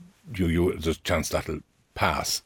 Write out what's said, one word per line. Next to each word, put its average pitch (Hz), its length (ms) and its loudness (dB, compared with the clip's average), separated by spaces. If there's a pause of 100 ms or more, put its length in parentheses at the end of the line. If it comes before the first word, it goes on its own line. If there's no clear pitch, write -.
(340)
you, 92 120 2
you, 82 260 4
there's 80 240 -2
a - 40 -20
chance - 280 0
that'll - 320 -4 (340)
pass - 520 0